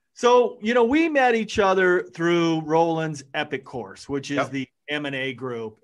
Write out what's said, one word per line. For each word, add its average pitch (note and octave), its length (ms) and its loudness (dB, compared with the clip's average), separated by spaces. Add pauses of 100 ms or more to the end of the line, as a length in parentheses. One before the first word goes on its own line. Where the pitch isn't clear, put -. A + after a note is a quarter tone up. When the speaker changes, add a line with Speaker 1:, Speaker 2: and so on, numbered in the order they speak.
(140)
Speaker 1:
So, A#3+ 480 2
you G#3+ 120 0
know, B3 100 6
we D4+ 240 2
met C4 280 2
each A3 220 -2
other F#3 460 4
through E3+ 580 0
Roland's D#3+ 640 0 (100)
Epic D3 300 -6
course, G2 460 -14
which C#3 200 -6
is C#3+ 80 -4
Speaker 2:
Yep. B2+ 140 -2
Speaker 1:
the C3+ 180 -8 (200)
M D3 160 -6
and C#3 100 -6
A C3+ 180 -6
group. A2+ 500 -10